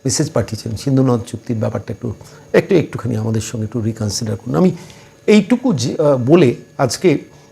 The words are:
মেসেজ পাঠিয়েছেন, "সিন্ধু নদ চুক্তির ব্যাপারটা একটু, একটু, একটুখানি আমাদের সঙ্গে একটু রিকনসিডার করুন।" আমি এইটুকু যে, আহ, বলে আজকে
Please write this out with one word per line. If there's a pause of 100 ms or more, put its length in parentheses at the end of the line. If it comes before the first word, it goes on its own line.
মেসেজ
পাঠিয়েছেন,
"সিন্ধু
নদ
চুক্তির
ব্যাপারটা
একটু, (400)
একটু,
একটুখানি
আমাদের
সঙ্গে
একটু
রিকনসিডার
করুন।"
আমি (560)
এইটুকু
যে,
আহ,
বলে (220)
আজকে (340)